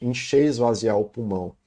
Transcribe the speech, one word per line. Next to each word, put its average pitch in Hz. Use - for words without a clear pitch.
encher 123
e 151
esvaziar 113
o 104
pulmão, 98